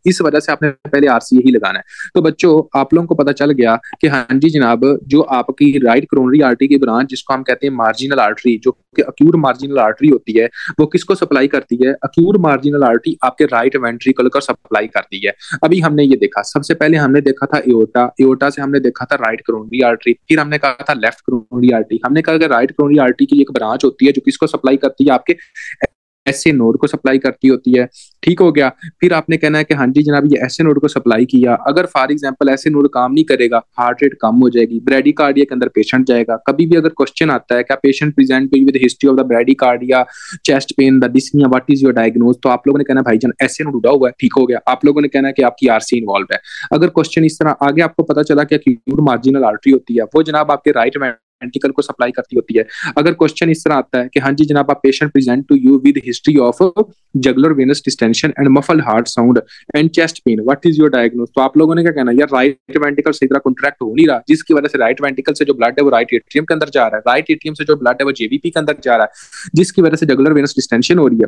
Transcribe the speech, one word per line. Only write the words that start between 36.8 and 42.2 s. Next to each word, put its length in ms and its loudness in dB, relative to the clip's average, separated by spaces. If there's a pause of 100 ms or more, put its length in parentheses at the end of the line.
question 420 -2
आता 240 -4
है, 80 0
"क्या 240 -4
patient 340 0
present 320 0
to 80 4
you 100 4
with 120 0
history 300 2
of 80 2
the 100 -2
bradycardia, 720 0 (460)
chest 300 -2
pain, 200 4
the 100 2
dyspnea, 420 2
what 220 0
is 80 0
your 120 2
diagnosis?" 480 0